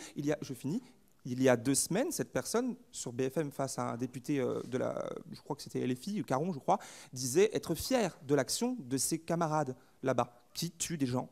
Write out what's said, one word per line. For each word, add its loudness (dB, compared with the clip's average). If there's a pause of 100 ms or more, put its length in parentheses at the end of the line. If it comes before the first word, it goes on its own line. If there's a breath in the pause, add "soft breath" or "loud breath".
(160 loud breath)
Il -2
y 2
a, 0
je -8
finis. -4 (420 loud breath)
Il 0
y 10
a 8
deux 2
semaines, 0
cette -4
personne, -2 (160)
sur -8
B 0
F -2
M, -2
face -4
à -2
un -6
député, -2
euh, 0
de -4
la, -2 (240)
je -14
crois -6
que -6
c'était -4
L 0
F -6
I, -2
Caron, 0
je -6
crois, 4 (320 loud breath)
disait 4
être 0
fière 0
de 4
l'action 2
de -2
ses 0
camarades 0 (260 soft breath)
là-bas, 0 (120)
qui -4
tuent -4
des 2
gens -2